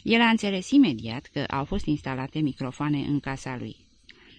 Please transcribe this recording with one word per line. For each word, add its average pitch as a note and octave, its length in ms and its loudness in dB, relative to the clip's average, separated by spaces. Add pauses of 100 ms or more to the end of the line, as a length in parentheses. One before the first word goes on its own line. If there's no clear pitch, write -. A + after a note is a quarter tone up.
El A3+ 180 4
a A#3 60 6
înțeles G3+ 440 0
imediat C3+ 600 4
că D3 60 -4
au C#3 260 -4
fost - 200 -4
instalate C3+ 540 -4
microfoane D3 580 -2
în C#3+ 220 -2
casa C3+ 380 -8
lui. A2+ 180 -10 (640)